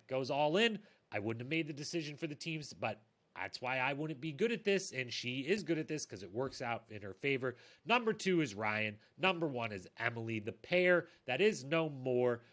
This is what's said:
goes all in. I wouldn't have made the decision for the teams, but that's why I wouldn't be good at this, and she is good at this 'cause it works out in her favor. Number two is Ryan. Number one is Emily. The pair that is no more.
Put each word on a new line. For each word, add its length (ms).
goes 240
all 260
in. 220
I 80
wouldn't 220
have 80
made 180
the 60
decision 440
for 100
the 80
teams, 380
but 280
that's 280
why 160
I 160
wouldn't 260
be 120
good 200
at 120
this, 280
and 220
she 280
is 200
good 160
at 100
this 200
'cause 160
it 80
works 280
out 300
in 140
her 100
favor. 420
Number 260
two 300
is 140
Ryan. 420
Number 300
one 240
is 160
Emily. 400
The 120
pair 560
that 140
is 240
no 240
more. 540